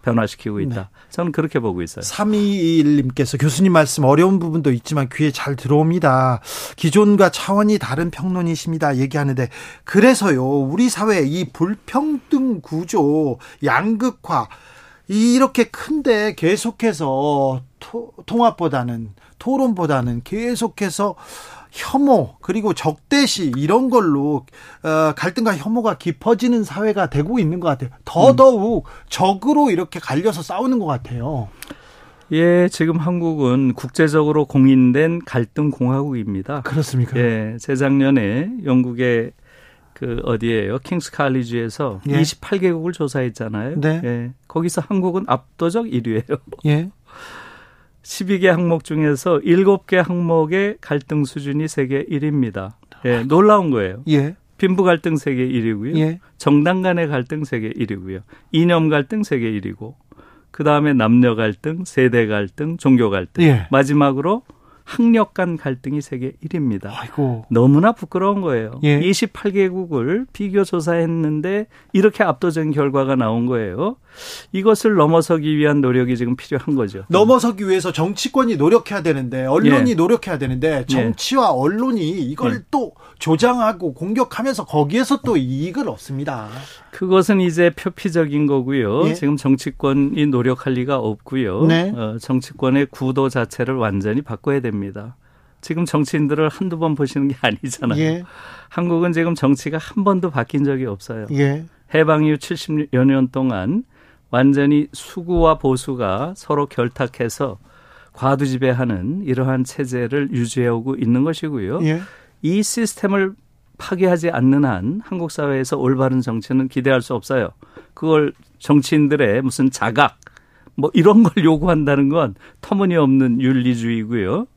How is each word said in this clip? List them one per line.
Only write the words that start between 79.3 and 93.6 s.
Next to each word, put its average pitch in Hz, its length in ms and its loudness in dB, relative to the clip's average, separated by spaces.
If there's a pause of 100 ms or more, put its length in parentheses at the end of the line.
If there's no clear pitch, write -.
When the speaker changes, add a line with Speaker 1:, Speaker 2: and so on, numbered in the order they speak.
Speaker 2:
언론이 147 460 4
Speaker 1:
예. - 20 2
Speaker 2:
노력해야 185 420 0
되는데, 135 440 -2
Speaker 1:
예. 123 60 -8
Speaker 2:
정치와 135 640 0
언론이 202 540 -2 (140)
이걸 240 360 -4
Speaker 1:
예. - 20 -8 (120)
Speaker 2:
또 262 220 -2 (260)
조장하고 185 760 0
공격하면서 220 720 -4
거기에서 175 560 0
또 190 160 0
이익을 147 500 -4
얻습니다. 131 640 -8 (400)
Speaker 1:
그것은 190 500 2
이제 175 300 2
표피적인 160 760 -2
거고요. 135 640 0
Speaker 2:
예. 156 60 -2
Speaker 1:
지금 147 240 -2
정치권이 139 880 0
노력할 127 480 0
리가 127 240 -2
없고요. 110 640 -2
Speaker 2:
네. 165 320 2
Speaker 1:
어, 113 240 -6
정치권의 135 720 -2
구도 131 400 -2
자체를 123 460 -4